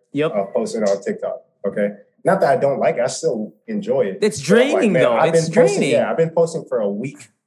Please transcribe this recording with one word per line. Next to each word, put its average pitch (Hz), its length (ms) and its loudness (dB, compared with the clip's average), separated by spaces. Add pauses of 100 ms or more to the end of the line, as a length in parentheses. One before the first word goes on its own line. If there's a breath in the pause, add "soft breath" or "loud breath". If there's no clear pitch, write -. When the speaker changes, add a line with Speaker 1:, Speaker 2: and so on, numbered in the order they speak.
(140)
Speaker 1:
Yep. 147 200 -2
Speaker 2:
of 98 200 -4
posting 113 300 -4
on 98 180 0
TikTok," - 400 -6 (240)
okay? 101 240 -2 (340)
Not 180 180 2
that 151 140 4
I - 60 2
don't 139 180 0
like - 180 0
it, 117 40 0
I 123 60 0
still 117 460 -6 (140)
enjoy 110 340 -2
it. 98 200 -4
Speaker 1:
It's - 260 0
Speaker 2:
But 175 60 4
I'm 220 80 8
like, 269 100 2
Speaker 1:
draining, 233 220 2
Speaker 2:
"Man, 127 100 2
Speaker 1:
though. 120 140 2
Speaker 2:
I've 160 160 2
Speaker 1:
It's 160 160 2
Speaker 2:
been 156 140 -4
posting," - 180 2
Speaker 1:
draining. 156 100 0
Speaker 2:
yeah, 117 200 2
I've - 60 -6
been 165 140 2
posting 165 340 -2
for 123 140 -2
a 104 100 0
week, 117 400 -8 (180)